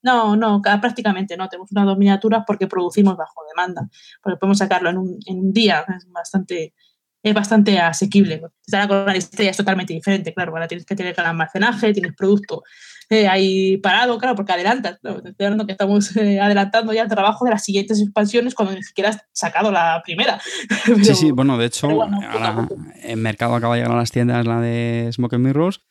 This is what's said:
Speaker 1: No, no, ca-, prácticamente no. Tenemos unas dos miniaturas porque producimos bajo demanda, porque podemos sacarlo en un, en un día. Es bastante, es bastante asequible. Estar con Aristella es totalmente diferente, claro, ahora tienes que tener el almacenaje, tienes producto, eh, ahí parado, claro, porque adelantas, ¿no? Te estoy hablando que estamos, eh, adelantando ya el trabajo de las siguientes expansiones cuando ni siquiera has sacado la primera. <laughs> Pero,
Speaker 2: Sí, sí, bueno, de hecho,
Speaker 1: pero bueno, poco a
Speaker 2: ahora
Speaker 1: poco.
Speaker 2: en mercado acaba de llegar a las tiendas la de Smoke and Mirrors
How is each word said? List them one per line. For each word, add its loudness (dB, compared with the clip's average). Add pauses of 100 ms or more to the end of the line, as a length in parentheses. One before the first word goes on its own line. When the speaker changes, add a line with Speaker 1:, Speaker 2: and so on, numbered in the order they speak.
Speaker 1:
No, 2
no, 2
ca-, 2
prácticamente -2
no. -6
Tenemos -16
unas 2
dos 2
miniaturas 4
porque -2
producimos 2
bajo -12 (120)
demanda, -4 (340)
porque -4
podemos 2
sacarlo 0
en -2
un, -6
en -8
un 0
día. 2 (120)
Es -20
bastante, -6 (480)
es 0
bastante 4
asequible. 2 (240)
Estar -2
con 2
Aristella -2
es -8
totalmente -2
diferente, -2
claro, -6
ahora -8
tienes -12
que -6
tener -6
el -2
almacenaje, 0
tienes -4
producto, 0 (480)
eh, 4
ahí 2
parado, 0
claro, -2
porque -4
adelantas, -2
¿no? -10
Te -18
estoy -6
hablando 0
que -10
estamos, 0
eh, 2
adelantando 2
ya 2
el -2
trabajo 0
de 2
las 0
siguientes -2
expansiones 0
cuando -2
ni -12
siquiera -2
has -8 (120)
sacado -2
la 0
primera. -2 (240)
<laughs> -4
Pero, 6
Speaker 2:
Sí, 8
sí, 4
bueno, 2
de 2
hecho, -2
Speaker 1:
pero 2
bueno, 0
poco -12
a -10
Speaker 2:
ahora -2
Speaker 1:
poco. -10 (200)
Speaker 2:
en -6
mercado 0
acaba 0
de 0
llegar 0
a 2
las 0
tiendas 0
la 0
de -2
Smoke -2
and 2
Mirrors 0